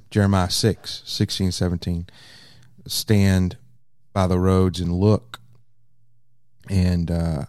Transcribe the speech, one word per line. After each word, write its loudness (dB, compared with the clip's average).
Jeremiah 2
six, -4
sixteen, -4
seventeen. -4
"Stand 2
by 0
the 0
roads 2
and -4
look, 0
and, 0
uh, -2